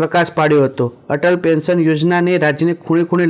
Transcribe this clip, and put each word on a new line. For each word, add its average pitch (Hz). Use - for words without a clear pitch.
પ્રકાશ 165
પાડ્યો 151
હતો. 131
અટલ 175
પેન્શન 165
યોજનાને 175
રાજ્યને 156
ખૂણે 170
ખૂણે 175